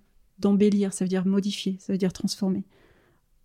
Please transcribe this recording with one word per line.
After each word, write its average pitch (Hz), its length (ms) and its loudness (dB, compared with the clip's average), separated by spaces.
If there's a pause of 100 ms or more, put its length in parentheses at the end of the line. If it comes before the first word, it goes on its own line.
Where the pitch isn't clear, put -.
(400)
d'embellir, 202 540 4
ça 190 120 -2
veut 180 40 -2
dire 185 160 -2
modifier, 196 540 -2
ça - 120 -10
veut 196 60 0
dire 185 160 -2
transformer. 190 500 -4 (800)